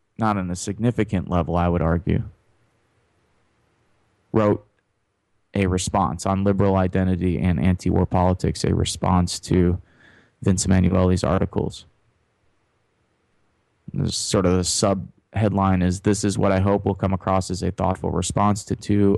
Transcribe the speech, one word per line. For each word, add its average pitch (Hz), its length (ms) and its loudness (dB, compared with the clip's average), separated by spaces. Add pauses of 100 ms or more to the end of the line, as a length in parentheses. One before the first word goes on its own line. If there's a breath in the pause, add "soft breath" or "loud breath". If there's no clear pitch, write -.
(180)
not 107 200 0
on 92 120 -4
a 90 60 -6
significant 107 720 -4
level, 85 260 0
I 87 120 0
would 87 140 0
argue, 85 420 0 (2000)
wrote 104 340 2 (880)
a 98 120 2
response 90 600 -2
on 98 180 0
liberal 98 320 2
identity 92 640 0
and 87 200 0
anti-war 90 460 2
politics, 90 580 0
a 92 100 0
response 90 640 0
to 90 420 0 (600 soft breath)
Vince 95 240 0
Emanuele's 92 580 2
articles. - 600 -2 (2000)
This 92 240 -4
sort 98 300 0
of 90 120 4
the 90 60 0
sub 98 440 0 (260)
headline 95 480 2
is, 90 200 0
"This 104 220 0
is 101 140 -2
what 98 140 2
I 95 80 2
hope 101 260 2
will 98 80 0
come 95 200 -2
across 95 360 -2
as 87 140 -6
a 92 80 -2
thoughtful 92 400 -4
response 101 540 0
to - 100 -4
two 101 420 2